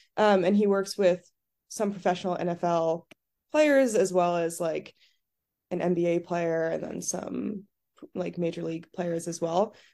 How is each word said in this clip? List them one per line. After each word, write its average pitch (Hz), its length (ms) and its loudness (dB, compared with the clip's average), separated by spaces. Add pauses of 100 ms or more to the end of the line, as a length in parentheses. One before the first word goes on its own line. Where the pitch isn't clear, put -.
(160)
Um, 202 280 4
and 196 120 4
he 208 120 4
works 196 320 0
with 180 280 2 (420)
some 208 220 -2
professional 180 440 -2
N 175 140 -4
F 170 140 -4
L 170 440 0 (440)
players, 269 440 4
as 190 180 2
well 175 240 2
as, 170 220 -4
like, 160 340 -4 (800)
an 180 100 -4
N 175 140 2
B 170 100 0
A 170 140 2
player 170 480 -2
and 165 160 -4
then 165 180 -10
some, 196 600 -6 (520)
like, 175 220 -6
major 170 260 -4
league 165 300 -8
players 175 340 -4
as 170 140 -8
well. 175 340 0 (180)